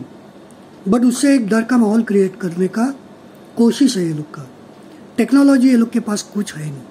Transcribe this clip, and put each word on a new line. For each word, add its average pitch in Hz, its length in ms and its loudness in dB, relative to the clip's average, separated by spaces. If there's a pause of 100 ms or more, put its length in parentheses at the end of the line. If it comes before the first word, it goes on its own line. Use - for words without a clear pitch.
(880)
but 233 160 2
उससे 277 300 2
एक 226 140 -2
डर 220 120 0
का 247 160 -2
माहौल 220 260 2
create 196 320 0
करने 180 320 -4
का 233 260 -4 (640)
कोशिश 233 400 2
है 180 80 -2
ये 160 80 -4
लोग 151 200 -10
का। 139 140 -18 (680)
टेक्नोलॉजी 269 520 4
ये 247 80 4
लोग 233 120 2
के 233 100 -4
पास 208 220 -6
कुछ - 340 -8
है 151 160 -10
नहीं 135 200 -14